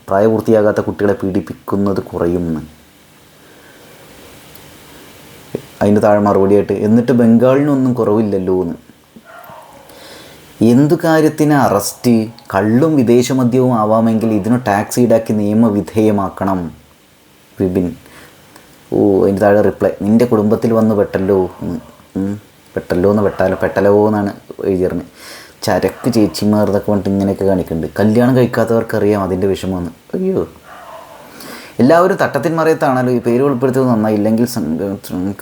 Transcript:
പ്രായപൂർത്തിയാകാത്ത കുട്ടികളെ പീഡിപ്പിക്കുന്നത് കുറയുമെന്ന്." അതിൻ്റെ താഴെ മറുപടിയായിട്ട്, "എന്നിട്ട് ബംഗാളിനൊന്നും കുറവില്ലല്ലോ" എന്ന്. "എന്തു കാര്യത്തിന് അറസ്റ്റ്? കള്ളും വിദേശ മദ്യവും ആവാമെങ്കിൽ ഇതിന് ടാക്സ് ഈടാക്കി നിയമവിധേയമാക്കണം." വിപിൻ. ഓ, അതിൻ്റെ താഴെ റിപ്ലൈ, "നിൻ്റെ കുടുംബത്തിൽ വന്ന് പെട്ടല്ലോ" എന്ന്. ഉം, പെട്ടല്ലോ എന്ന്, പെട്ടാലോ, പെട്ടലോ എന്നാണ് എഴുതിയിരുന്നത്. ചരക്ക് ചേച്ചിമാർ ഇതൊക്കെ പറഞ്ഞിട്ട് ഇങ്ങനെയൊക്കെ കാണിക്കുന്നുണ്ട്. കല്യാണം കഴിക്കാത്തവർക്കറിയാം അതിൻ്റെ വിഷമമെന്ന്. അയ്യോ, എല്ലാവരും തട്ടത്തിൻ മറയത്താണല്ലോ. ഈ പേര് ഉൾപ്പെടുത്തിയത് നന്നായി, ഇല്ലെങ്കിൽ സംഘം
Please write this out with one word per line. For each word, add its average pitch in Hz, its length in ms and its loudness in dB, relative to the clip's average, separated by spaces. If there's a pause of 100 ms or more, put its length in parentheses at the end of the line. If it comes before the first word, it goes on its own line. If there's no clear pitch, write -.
പ്രായപൂർത്തിയാകാത്ത 107 720 2
കുട്ടികളെ 101 320 -2
പീഡിപ്പിക്കുന്നത് 98 920 -4
കുറയുമെന്ന്." 85 580 -4 (3250)
അതിൻ്റെ 104 200 2
താഴെ 104 180 4
മറുപടിയായിട്ട്, 101 540 2
"എന്നിട്ട് 110 380 0
ബംഗാളിനൊന്നും 127 840 2
കുറവില്ലല്ലോ" 101 680 0
എന്ന്. 85 140 -6 (1900)
"എന്തു 139 400 4
കാര്യത്തിന് 156 500 2
അറസ്റ്റ്? 113 760 0 (260)
കള്ളും 117 400 2
വിദേശ 123 360 2
മദ്യവും 127 480 2
ആവാമെങ്കിൽ 110 500 2
ഇതിന് 110 380 0
ടാക്സ് 101 320 -2
ഈടാക്കി 113 340 2
നിയമവിധേയമാക്കണം." 101 1400 0 (880)
വിപിൻ. 90 360 -2 (1000)
ഓ, 101 300 2
അതിൻ്റെ 98 180 0
താഴെ 101 200 4
റിപ്ലൈ, 98 280 0 (120)
"നിൻ്റെ 110 240 2
കുടുംബത്തിൽ 110 480 0
വന്ന് 110 220 2
പെട്ടല്ലോ" 95 560 0 (100)
എന്ന്. 87 180 -8 (360)
ഉം, 98 260 -6 (340)
പെട്ടല്ലോ 90 360 0
എന്ന്, 104 120 2
പെട്ടാലോ, 95 400 0
പെട്ടലോ 101 440 2
എന്നാണ് 104 260 -2 (320)
എഴുതിയിരുന്നത്. 90 420 -2 (540)
ചരക്ക് 95 520 -2
ചേച്ചിമാർ 104 560 0
ഇതൊക്കെ 98 220 -2
പറഞ്ഞിട്ട് 101 180 -2
ഇങ്ങനെയൊക്കെ 98 360 -2
കാണിക്കുന്നുണ്ട്. 82 540 -2
കല്യാണം 117 360 2
കഴിക്കാത്തവർക്കറിയാം 113 840 0
അതിൻ്റെ 95 260 -2
വിഷമമെന്ന്. 92 440 -4 (220)
അയ്യോ, 185 340 -4 (1300)
എല്ലാവരും 170 420 4
തട്ടത്തിൻ 143 340 -2
മറയത്താണല്ലോ. 147 580 0
ഈ 120 60 0
പേര് 120 220 0
ഉൾപ്പെടുത്തിയത് 131 480 0
നന്നായി, 110 260 0
ഇല്ലെങ്കിൽ 110 300 0
സംഘം 95 960 -6